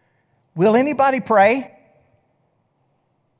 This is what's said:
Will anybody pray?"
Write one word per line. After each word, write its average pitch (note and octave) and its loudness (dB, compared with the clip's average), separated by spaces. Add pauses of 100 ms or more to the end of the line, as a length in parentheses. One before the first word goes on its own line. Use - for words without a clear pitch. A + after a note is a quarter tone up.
(560)
Will G#3 2
anybody C4+ -2
pray?" A3 0 (1700)